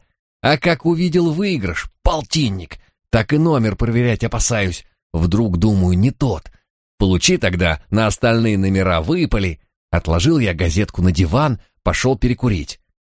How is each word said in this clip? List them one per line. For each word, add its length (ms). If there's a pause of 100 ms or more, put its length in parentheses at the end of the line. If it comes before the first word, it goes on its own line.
(420)
А 160
как 260
увидел 460
выигрыш, 560 (160)
полтинник, 760 (300)
так 240
и 60
номер 380
проверять 480
опасаюсь. 600 (280)
Вдруг, 440
думаю, 400
не 140
тот». 400 (500)
Получи 380
тогда 520
на 160
остальные 520
номера 420
выпали. 580 (320)
Отложил 480
я 140
газетку 500
на 80
диван, 480 (240)
пошел 340
перекурить. 640 (380)